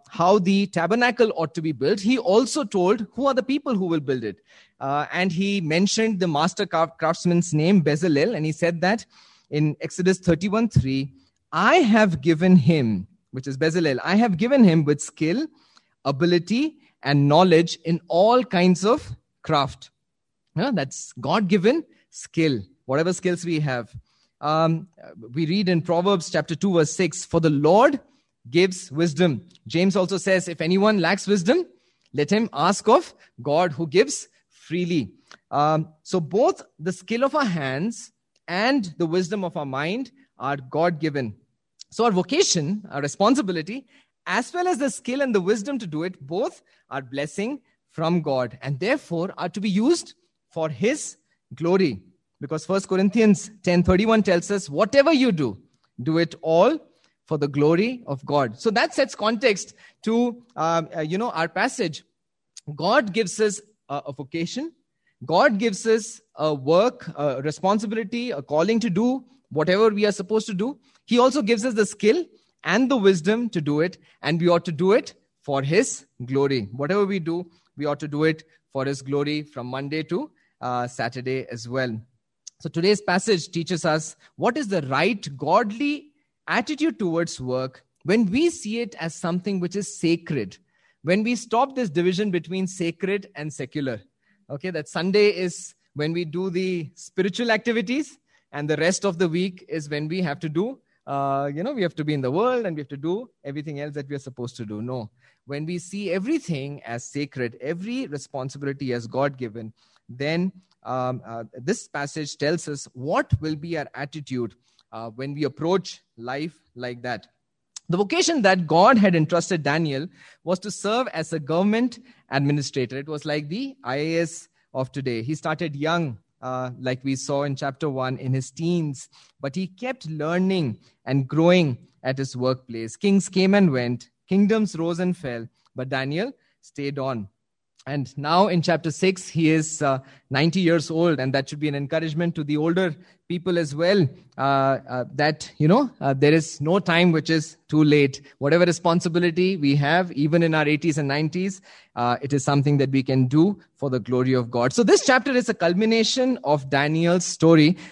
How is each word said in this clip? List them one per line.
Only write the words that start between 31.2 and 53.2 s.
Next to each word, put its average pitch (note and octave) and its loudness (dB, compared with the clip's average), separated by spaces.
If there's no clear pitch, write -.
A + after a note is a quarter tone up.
wisdom, G#3 2
let D3 -2
him G#3+ 0
ask E3 0
of C#4 4
God D3+ 2
who D#3 -4
gives G#3+ 2
freely." E3 -4
Um, D#3 2
so - -2
both F#3+ 0
the F3 -6
skill A#3 -4
of C4+ 0
our D4 2
hands E3 -4
and G3 0
the E3+ 0
wisdom F#3 -2
of E3+ -8
our D3+ -6
mind D#3+ -4
are C#3 -4
God-given. C#3+ -2
So A3 0
our A#3 4
vocation, F#3 0
our C#3 -8
responsibility, G3 0
as G3 -2
well F4+ -2
as E4 0
the C4+ 0
skill B3+ -6
and B3+ 0
the G3 0
wisdom G#3+ -2
to A3 -10
do D3+ -6
it, F3+ -8
both E3+ -6
are C3+ -8
blessing D3+ -6
from E3 0
God B2+ -2
and C3+ -6
therefore F#3 -4
are D#3+ -6
to G3+ -8
be G#3+ -2
used A#3 0
for D#3+ -4
his F#3 -2
glory. E3 0
Because D#3 -8
First F#3+ -2
Corinthians G3+ 4